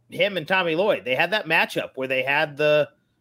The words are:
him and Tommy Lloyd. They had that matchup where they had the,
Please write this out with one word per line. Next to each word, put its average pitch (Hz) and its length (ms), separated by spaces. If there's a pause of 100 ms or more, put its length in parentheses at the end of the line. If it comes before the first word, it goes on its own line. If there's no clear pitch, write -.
(100)
him 190 260
and 151 120
Tommy 180 260
Lloyd. 180 300
They 127 100
had 170 160
that 202 160
matchup 165 480
where 131 140
they 131 160
had 143 320
the, 151 320 (320)